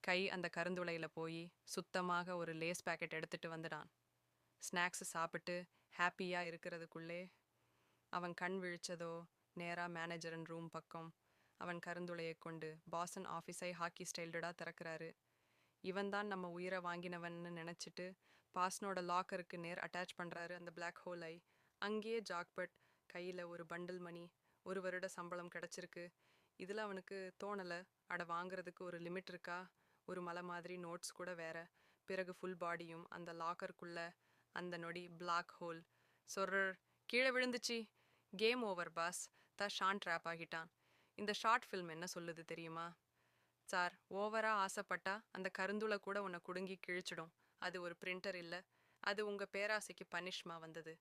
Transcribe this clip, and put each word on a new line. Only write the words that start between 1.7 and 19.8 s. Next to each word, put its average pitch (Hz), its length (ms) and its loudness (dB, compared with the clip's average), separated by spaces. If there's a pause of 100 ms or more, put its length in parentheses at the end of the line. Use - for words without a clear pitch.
ஒரு 165 160 0
லேஸ் 165 300 0
பாக்கெட் 165 300 0
எடுத்துட்டு 165 440 -2
வந்துடான். 160 300 -4 (840)
ஸ்நாக்ஸ் 180 340 4
சாப்பிட்டு 175 640 2 (320)
ஹாப்பியா 180 440 4
இருக்கிறதுக்குள்ளே 170 880 -6 (800)
அவன் 175 260 -2
கண் 180 180 2
விழிச்சதோ 170 720 -2 (280)
நேரா 175 340 0
மேனேஜரின் 165 580 -2
ரூம் 165 240 -6
பக்கம். 165 460 -8 (420)
அவன் 175 300 -2
கருந்துளையை 175 520 -2
கொண்டு 160 400 -6 (120)
பாசன் 175 360 0
ஆஃபீஸை 175 460 -4
ஹாக்கி 175 320 -2
ஸ்டைல்டா 170 480 -2 (100)
திறக்கிறாரு. 165 500 -6 (680)
இவன்தான் 202 460 2
நம்ம 185 220 0
உயிரை 180 300 0
வாங்கினவன்னு 175 960 -2
நினைச்சிட்டு 180 400 -6 (440)
பாசனோட 185 420 4
லாக்கருக்கு 180 560 2
நேர் 170 220 -4
அட்டாச் 180 440 -2